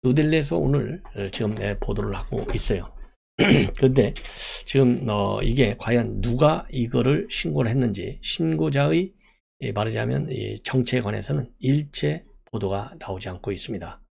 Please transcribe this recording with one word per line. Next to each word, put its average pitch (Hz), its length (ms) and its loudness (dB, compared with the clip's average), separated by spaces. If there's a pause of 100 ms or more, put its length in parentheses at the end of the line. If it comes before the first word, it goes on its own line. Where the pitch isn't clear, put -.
뉴델리에서 151 520 4
오늘, 143 460 0 (140)
어, 101 160 -4
지금, 110 280 -2
예, 101 200 -2
보도를 104 340 -2
하고 110 400 -6
있어요. - 400 -2 (420)
<clears throat> 147 400 4
그런데 131 380 4 (500)
지금, 131 440 2
어, 104 340 0
이게 120 360 4
과연 113 420 0
누가 139 500 2
이거를 127 580 2
신고를 143 440 0
했는지 113 500 -2
신고자의, 160 920 0 (500)
예, 120 100 -4
말하자면 113 580 -2
이 104 320 -6
정체에 127 380 0
관해서는 107 580 -4
일체 147 680 0 (280)
보도가 98 480 -2
나오지 95 300 -8
않고 90 200 -8
있습니다. 90 500 -8 (120)